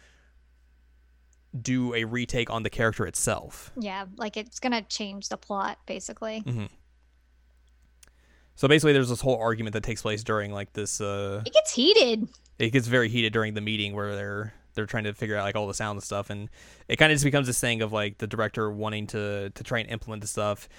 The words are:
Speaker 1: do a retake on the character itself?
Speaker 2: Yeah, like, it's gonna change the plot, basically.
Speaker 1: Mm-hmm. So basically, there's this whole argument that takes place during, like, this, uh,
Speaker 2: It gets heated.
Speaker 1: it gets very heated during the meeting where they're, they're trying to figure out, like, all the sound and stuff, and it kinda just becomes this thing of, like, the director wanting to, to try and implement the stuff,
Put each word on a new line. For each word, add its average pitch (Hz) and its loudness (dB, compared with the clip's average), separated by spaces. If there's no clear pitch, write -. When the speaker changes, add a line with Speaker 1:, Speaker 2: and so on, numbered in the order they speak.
Speaker 1:
do 123 0
a 113 2
retake 120 -2
on 113 -2
the 104 -2
character 113 2
itself? - -4
Speaker 2:
Yeah, 196 -6
like, 220 -6
it's 214 -8
gonna 240 0
change 196 -8
the - -6
plot, 196 -4
basically. 220 -8
Speaker 1:
Mm-hmm. 110 -4
So 135 2
basically, 151 8
there's 135 6
this 120 -2
whole 131 2
argument 113 0
that 107 -2
takes 113 -6
place 107 -2
during, 104 -2
like, 101 -8
this, - -6
uh, 101 -4
Speaker 2:
It - -6
gets 622 4
heated. 254 6
Speaker 1:
it 113 2
gets 123 4
very 120 4
heated 110 2
during 107 0
the 104 -4
meeting 104 -2
where 104 -4
they're, 101 -6
they're 110 -2
trying 107 -4
to 104 -2
figure 107 -4
out, 101 0
like, 101 -2
all 104 0
the 98 -4
sound 104 -4
and 98 -10
stuff, 101 -4
and 101 -8
it - 2
kinda 156 8
just 143 4
becomes 139 4
this 123 0
thing 117 2
of, 107 0
like, 104 -2
the 110 -4
director 107 -2
wanting 107 -4
to, 101 -4
to - -14
try 120 -2
and 110 -6
implement 110 -8
the 104 -8
stuff, 104 -2